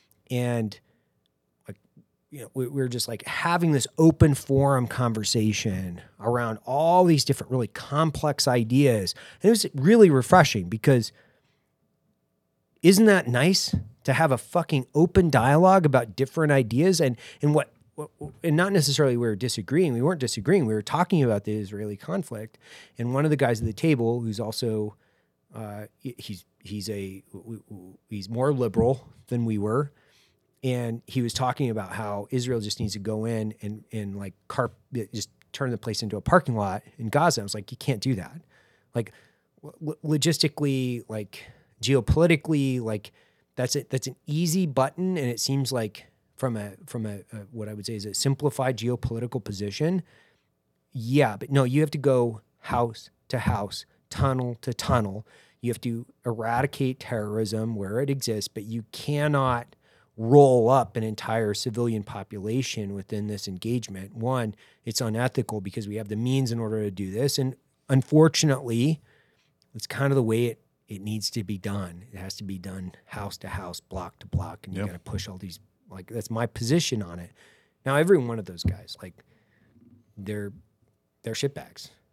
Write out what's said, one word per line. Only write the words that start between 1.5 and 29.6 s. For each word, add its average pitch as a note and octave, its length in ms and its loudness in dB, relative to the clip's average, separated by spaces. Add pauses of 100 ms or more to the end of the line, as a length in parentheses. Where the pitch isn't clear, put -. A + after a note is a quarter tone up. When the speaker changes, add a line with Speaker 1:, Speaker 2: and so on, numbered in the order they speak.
Speaker 1:
like, - 100 -18 (540)
you C#3+ 100 -18
know, A2 140 -16
we, B2+ 140 -4
we C#3 120 -6
were C3 80 -2
just, A#2+ 180 -6
like, A2+ 200 -10
having E3+ 460 0
this C3+ 140 2 (120)
open D#3+ 360 8
forum C3+ 520 2
conversation G#2+ 1120 -2 (180)
around A#2 460 -2
all E3 400 4
these D#3+ 220 4
different - 240 -2
really B2 180 -2
complex D3+ 800 -2
ideas. A#2+ 680 2 (280)
And F#3 60 6
it - 20 10
was A3+ 240 4
really F#3+ 340 10
refreshing, C3 600 6
because A#2 420 4 (1700)
isn't G3 240 8
that F#3 220 6
nice C#3+ 460 2 (300)
to C3+ 80 2
have C#3+ 200 4
a A#2+ 60 0
fucking D3+ 560 -2
open E3+ 360 4
dialogue D#3 540 6
about B2 320 2
different D3 360 0
ideas? C#3 480 2
And, B2+ 160 0 (260)
and D3 120 4
what, - 180 0 (220)
what, D3+ 160 -14 (340)
and D#3+ 100 2
not F#3 180 2
necessarily C#3 440 4
we A#2+ 100 0
were G#2+ 80 0
disagreeing. B2+ 600 0
We A#2 80 -2
weren't D#3+ 180 0
disagreeing. B2+ 460 0
We A2 80 0
were G#2+ 80 -2
talking E3 400 2
about A2 220 2
the G#2+ 100 -4
Israeli G#2 420 -8
conflict. A#2 640 -10 (400)
And A#2+ 160 -4
one C#3+ 100 2
of D#3 60 2
the D3 60 2
guys A#2+ 240 2
at A#2+ 60 -2
the A2+ 60 -2
table, A#2+ 480 0
who's A2 180 -6
also, A2 560 -4 (580)
uh, G#2 340 -14 (120)
he-, B2 200 -12
he's, F#2+ 260 -14 (180)
he's G2+ 280 -10
a, G2 420 -10
w-, G#2+ 360 -16
w-, F#2+ 300 -20 (100)
he's G2 200 -12
more B2+ 240 0
liberal B2 560 0 (180)
than A#2+ 180 -2
we A2 140 -2
were. A#2 320 -2 (720)